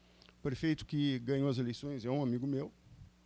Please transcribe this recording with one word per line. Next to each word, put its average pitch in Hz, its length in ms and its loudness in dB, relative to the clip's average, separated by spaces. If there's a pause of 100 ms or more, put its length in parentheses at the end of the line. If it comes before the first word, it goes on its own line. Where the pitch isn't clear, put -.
(380)
O - 40 -12
prefeito 147 420 0
que 143 360 2
ganhou 139 280 2
as 127 80 2
eleições 123 480 -4
é 120 60 -2
um 143 120 2
amigo 123 240 0
meu. 135 240 -2 (560)